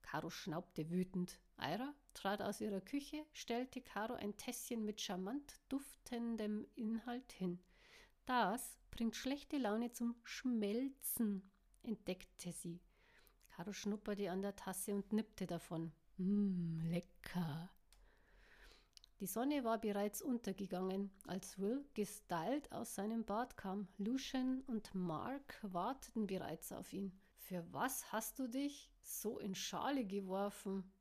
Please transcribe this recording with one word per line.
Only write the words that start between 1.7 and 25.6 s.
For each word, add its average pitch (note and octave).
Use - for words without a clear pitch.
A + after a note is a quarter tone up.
trat G3+
aus G3+
ihrer G3+
Küche, C#4+
stellte B3
Caro A3
ein G#3
Tässchen A3+
mit G#3
charmant G#3
duftendem A#3
Inhalt A#3+
hin. F3+
„Das A#3+
bringt A3+
schlechte C#4+
Laune A#3
zum A#3+
Schmelzen“, A3
entdeckte F#3
sie. E3+
Caro F3+
schnupperte G3+
an F#3
der G3
Tasse -
und G3
nippte G#3+
davon. E3+
„Mm, F#3
lecker.“ E3+
Die G3
Sonne C4+
war A3+
bereits G#3
untergegangen, G3
als -
Will A#3+
gestylt G#3
aus -
seinem A3
Bad A3
kam. G3
Lucian C4
und A3
Mark F#3